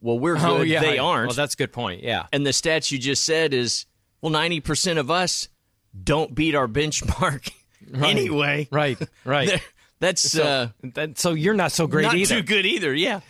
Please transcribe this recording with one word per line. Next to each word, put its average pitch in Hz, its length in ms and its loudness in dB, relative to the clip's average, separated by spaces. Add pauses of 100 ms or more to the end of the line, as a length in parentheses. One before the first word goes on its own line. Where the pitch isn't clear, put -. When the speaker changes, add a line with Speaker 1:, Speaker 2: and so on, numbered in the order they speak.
Speaker 1:
"Well, 117 160 0
we're 156 200 0
Speaker 2:
Oh, 170 220 2
Speaker 1:
good, 160 80 0
Speaker 2:
yeah, 160 140 2
Speaker 1:
they 151 140 2
Speaker 2:
yeah. 127 60 0
Speaker 1:
aren't." 139 280 2
Speaker 2:
Well, 120 60 -4
that's 143 180 -2
a - 40 -6
good 131 160 -4
point, 104 300 -6
yeah. 107 300 -4
Speaker 1:
And 143 120 0
the 139 60 0
stats 160 400 0
you 139 60 -2
just 131 260 0
said 160 300 0
is, 123 320 -2 (360)
well, 160 100 -2
ninety 160 280 0
percent 160 380 -2
of 143 140 0
us 180 380 0 (540)
don't 143 300 0
beat 156 220 2
our 135 120 2
benchmark 139 840 -2 (200)
<laughs> - 200 -20
Speaker 2:
Right. 135 240 2
Speaker 1:
anyway. 147 560 0
Speaker 2:
Right, 139 260 0 (280)
right. 139 240 2
Speaker 1:
<laughs> - 0 -
There, 185 120 0 (380)
that's, 180 220 0 (100)
Speaker 2:
So, 156 120 2
Speaker 1:
uh, 135 240 0 (280)
Speaker 2:
that, 156 240 -6
so 175 140 0
you're 165 200 2
not 180 180 2
so 165 140 0
great 147 180 2
Speaker 1:
not 202 120 2
Speaker 2:
either. 196 220 2
Speaker 1:
too 214 60 0
good 196 220 2
either, 190 300 0
yeah. 190 240 0 (100)